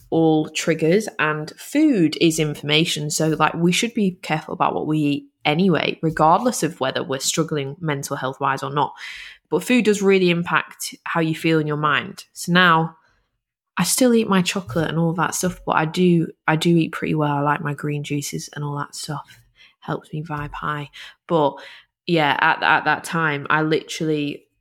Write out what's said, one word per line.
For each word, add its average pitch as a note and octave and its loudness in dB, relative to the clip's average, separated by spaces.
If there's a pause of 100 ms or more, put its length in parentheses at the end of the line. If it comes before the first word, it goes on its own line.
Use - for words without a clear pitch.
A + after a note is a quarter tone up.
all D#3+ 2
triggers, E3 0 (100)
and D3+ -2
food A#3+ 2
is D#3+ 2
information. D3+ 0
So, D#3+ 0
like, D3+ 2
we E3+ 2
should A3+ -2
be G3 0 (100)
careful - -4
about D3 0
what - -2
we D#3 0
eat C#3+ -2 (180)
anyway, D#3 2
regardless E3 2
of D3+ -4
whether C3 -2
we're C3+ -4
struggling D3 -4
mental C#3+ -4
health C3+ -6
wise C3+ -2
or C3+ -6
not. C#3+ -2 (560)
But D#3 0
food A#3+ 4
does G3+ 2
really F#3+ 4
impact - -2 (100)
how - -4
you D#3+ 0
feel D#3+ 0
in D3+ 0
your D3 -2
mind. D3 -2
So - -4
now E3 4 (800)
I F3+ 0
still A#3+ 4
eat A3+ 4
my F#3+ 4
chocolate F3+ -2
and D3+ -2
all E3 2
that E3 -2
stuff, - -4
but - 2
I D#3+ 2
do, E3+ 4 (180)
I D#3 4
do E3+ 4
eat D#3+ 2
pretty - -4
well. D3 0
I C#3+ -2
like D3 0
my D3 -4
green D3 -6
juices D3 -8
and D3 -8
all C#3+ -6
that - -10
stuff. - -12 (400)
Helps - -10
me D#3 -8
vibe D3 -8
high. D3+ -6 (360)
But D3+ 2 (500)
yeah, D#3 2
at, - 2
at - 2
that D3+ 0
time, D3+ -2
I D#3 2
literally D#3 -2 (140)